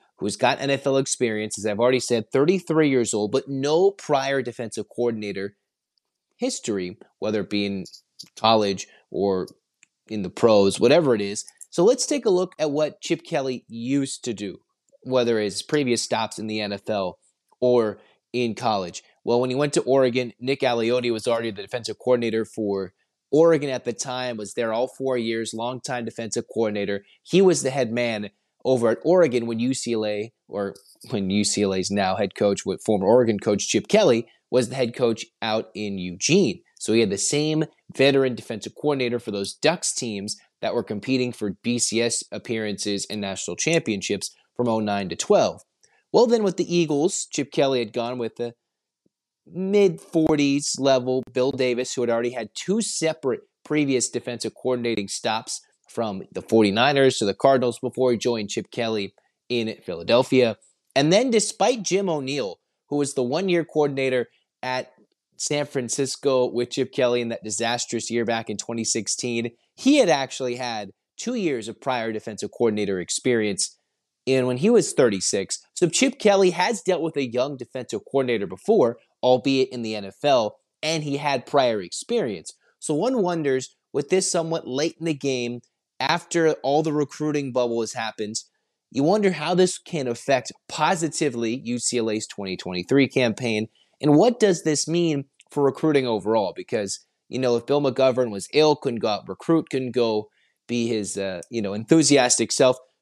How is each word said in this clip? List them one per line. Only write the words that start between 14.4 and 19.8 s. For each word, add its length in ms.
whether 360
his 220
previous 400
stops 380
in 80
the 140
N 120
F 160
L 300
or 400
in 240
college. 480
Well, 160
when 80
he 60
went 180
to 80